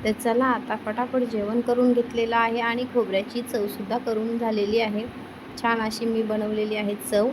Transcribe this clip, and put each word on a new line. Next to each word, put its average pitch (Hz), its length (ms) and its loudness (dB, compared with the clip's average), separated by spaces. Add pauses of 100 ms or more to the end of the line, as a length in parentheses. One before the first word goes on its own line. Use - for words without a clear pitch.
तर 214 80 2
चला, 240 340 2
आता 247 300 0
फटाफट 247 460 -2
जेवण 226 400 0
करून 247 320 4
घेतलेलं 233 420 0
आहे 226 240 2
आणि 233 240 0
खोबऱ्याची 220 580 0
चवसुद्धा 220 560 -4
करून 226 400 -2
झालेली 220 420 2
आहे. 220 260 0 (560)
छान 233 180 2
अशी 220 260 -2
मी 226 180 2
बनवलेली 214 520 0
आहे 208 200 -2
चव 214 380 2